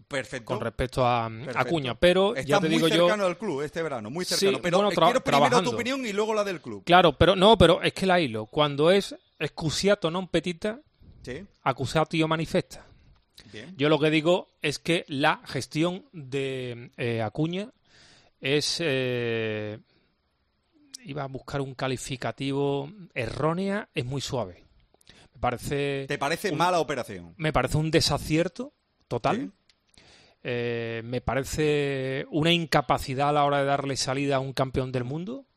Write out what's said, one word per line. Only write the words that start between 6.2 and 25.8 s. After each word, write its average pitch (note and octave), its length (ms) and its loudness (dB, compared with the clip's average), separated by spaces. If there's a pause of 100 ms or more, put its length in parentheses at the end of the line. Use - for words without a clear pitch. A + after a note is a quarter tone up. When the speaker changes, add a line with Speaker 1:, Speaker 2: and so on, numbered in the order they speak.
Speaker 1:
la G#3 100 0
del F#3 160 -6
club. G#2 240 -10
Speaker 2:
Claro, F3 320 8
pero E3+ 180 6
no, G3+ 220 8
pero F3 240 6
es F3 140 0
que - 100 -4
la F3+ 160 4
hilo, A2 240 -2
cuando D3 460 2
es G3 260 2 (220)
excusatio E3 720 -2
non F#3 180 -6
petita, F#3 520 -2 (440)
Speaker 1:
Sí. B2+ 160 -10 (240)
Speaker 2:
accusatio D#3 640 0
manifesta. D#3+ 560 -2 (680)
Speaker 1:
Bien. B2 240 -16
Speaker 2:
Yo C#3 100 2
lo D#3 100 4
que D#3 120 2
digo D#3+ 380 2 (120)
es D3 180 -4
que - 300 -2
la D3+ 380 0
gestión E3 640 -4
de, C3 840 -8
eh, A#2 240 -2
Acuña E3+ 500 -4 (640)
es, C#3 420 0
eh, A#2 1000 -2 (1300)
iba C#3+ 160 -10
a C#3 60 -8
buscar C3+ 340 -8
un C3+ 120 -8
calificativo, C#3 1200 -4 (220)
errónea, F3+ 800 -4
es C#3 100 -4
muy C3 160 -4
suave. G#2 420 -6 (720)
Me - 80 -20
parece C#3 680 -4